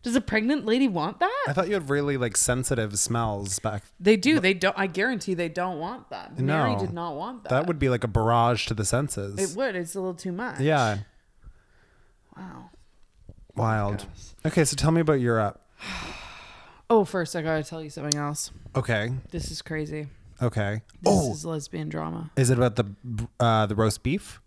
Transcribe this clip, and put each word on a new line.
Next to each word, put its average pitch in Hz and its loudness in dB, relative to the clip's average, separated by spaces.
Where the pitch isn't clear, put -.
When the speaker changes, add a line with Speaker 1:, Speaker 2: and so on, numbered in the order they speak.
Speaker 1:
Does 240 -2
a 247 4
pregnant 220 0
lady 254 4
want 170 -4
that? 494 0
Speaker 2:
I 143 -2
thought 175 0
you 208 2
had 156 -2
really, 143 2
like, 120 0
sensitive 120 0
smells 104 -2
back 104 -4
Speaker 1:
They 208 6
do. 277 4
They 185 4
don't. 185 0
I 196 0
guarantee 196 -2
they 170 -2
don't 175 -4
want 208 -10
that. - -12
Mary 135 2
Speaker 2:
No. 101 0
Speaker 1:
did 95 -2
not 170 -6
want 214 -10
that. - -12
Speaker 2:
That 143 2
would 165 -2
be 139 2
like 123 2
a 123 -2
barrage 117 4
to - -4
the 107 -4
senses. 101 -2
Speaker 1:
It 185 -2
would. 233 -2
It's 170 -8
a 196 -6
little 185 -4
too 180 -8
much. 226 -8
Speaker 2:
Yeah. 131 2
Speaker 1:
Wow. - -16
Speaker 2:
Wild. 107 2
Speaker 1:
Gross. - -16
Speaker 2:
Okay, 156 4
so 143 0
tell 151 2
me 165 4
about 151 4
Europe. 113 2
Speaker 1:
<sighs> - -12
Oh, 220 6
first, 175 -2
I 170 -2
gotta 156 0
tell 160 -10
you 151 -12
something 147 0
else. 147 -4
Speaker 2:
Okay. 120 0
Speaker 1:
This 170 -6
is 160 -10
crazy. 151 -6
Speaker 2:
Okay. 107 0
Speaker 1:
This 202 6
Speaker 2:
Oh. 180 4
Speaker 1:
is 151 -6
lesbian 156 -6
drama. 160 -6
Speaker 2:
Is 131 6
it 127 6
about 120 4
the, 113 2
uh, 113 4
the 104 -2
roast 107 2
beef? - -4